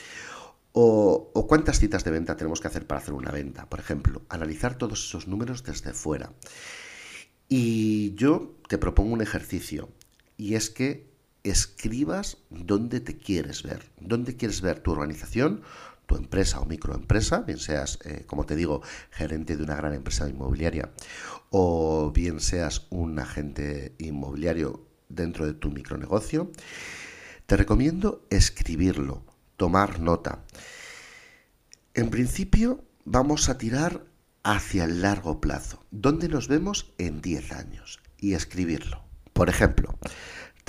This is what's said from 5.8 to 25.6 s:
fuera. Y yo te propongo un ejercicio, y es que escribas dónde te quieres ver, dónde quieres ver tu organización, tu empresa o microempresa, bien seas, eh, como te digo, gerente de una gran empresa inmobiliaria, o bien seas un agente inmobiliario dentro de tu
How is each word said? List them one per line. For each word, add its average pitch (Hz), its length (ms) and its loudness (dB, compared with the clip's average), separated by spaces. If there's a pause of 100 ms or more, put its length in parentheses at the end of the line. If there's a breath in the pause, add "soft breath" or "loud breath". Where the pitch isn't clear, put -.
fuera. 67 400 -4 (1120 loud breath)
Y 107 680 2
yo 143 400 2 (120)
te 101 100 0
propongo 101 360 4
un 113 80 0
ejercicio, 85 680 -4 (480)
y 104 180 -2
es 110 140 -2
que 135 400 -4 (340)
escribas 143 960 -2 (120)
dónde 104 500 0
te 85 180 -8
quieres 78 460 -4
ver, - 360 -10
dónde 120 360 -2
quieres 98 260 -4
ver 87 180 0
tu - 120 0
organización, 82 720 -2 (440 loud breath)
tu - 100 2
empresa 82 440 0
o 69 60 0
microempresa, 82 760 0
bien - 180 -6
seas, 71 440 -4
eh, 73 220 -12
como 73 200 -4
te 73 100 -2
digo, 76 260 0 (300 loud breath)
gerente 78 440 -4
de 76 80 -4
una 76 120 -4
gran 76 180 -2
empresa 69 340 -2
inmobiliaria, 69 640 -2 (580 loud breath)
o 80 640 4
bien 82 280 2
seas 80 500 -2
un 82 300 -2
agente 71 800 -6
inmobiliario 73 840 -4 (220)
dentro 85 380 -4
de 76 80 -2
tu 76 160 -6